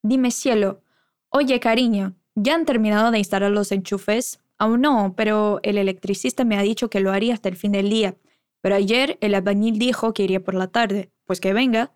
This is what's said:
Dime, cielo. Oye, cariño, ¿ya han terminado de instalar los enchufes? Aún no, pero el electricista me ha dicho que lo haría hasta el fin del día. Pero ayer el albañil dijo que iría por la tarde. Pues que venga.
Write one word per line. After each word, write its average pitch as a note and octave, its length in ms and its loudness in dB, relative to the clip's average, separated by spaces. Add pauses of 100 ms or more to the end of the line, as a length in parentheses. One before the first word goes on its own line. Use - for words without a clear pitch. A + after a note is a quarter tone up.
Dime, B3 300 2
cielo. G#3 500 0 (460)
Oye, C4 320 0
cariño, A3+ 560 0 (180)
¿ya B3+ 220 0
han E4 100 0
terminado A3 460 2
de A3 60 2
instalar G3+ 340 0
los G#3 180 0
enchufes? G3+ 680 -4 (180)
Aún A3+ 220 2
no, A3 360 2
pero G#3+ 460 0
el G#3 160 0
electricista G3 640 -2
me G#3 140 2
ha G3+ 40 0
dicho A3 280 0
que G3+ 80 -2
lo F#3+ 140 2
haría A3+ 220 0
hasta G#3 140 -4
el F3+ 80 -6
fin G3+ 140 -2
del G3 180 0
día. G#3 280 0 (440)
Pero G3 140 0
ayer A3+ 460 0
el G#3 120 0
albañil G3+ 460 0
dijo A#3+ 340 0
que G#3 120 -2
iría F#3 180 0
por F#3+ 120 -6
la F#3 120 -2
tarde. G3+ 460 -2 (120)
Pues F3+ 160 -6
que F#3+ 120 0
venga. A#3+ 420 0